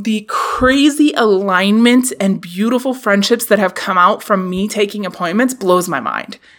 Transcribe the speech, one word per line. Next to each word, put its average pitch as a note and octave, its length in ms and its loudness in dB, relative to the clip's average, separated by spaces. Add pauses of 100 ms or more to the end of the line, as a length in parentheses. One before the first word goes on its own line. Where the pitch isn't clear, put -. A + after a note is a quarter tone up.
the G#3+ 260 -4
crazy C#4+ 840 2
alignment G#3+ 1040 2
and G3 200 0
beautiful A#3 540 -4
friendships G#3+ 540 0
that G#3 100 4
have F#3+ 160 0
come F#3+ 240 -4
out F#3 240 4
from F#3+ 260 -2
me F#3 200 -4
taking G#3 400 -4
appointments G3+ 480 -2
blows F3+ 340 0
my C#3+ 100 -4
mind. - 380 -8 (200)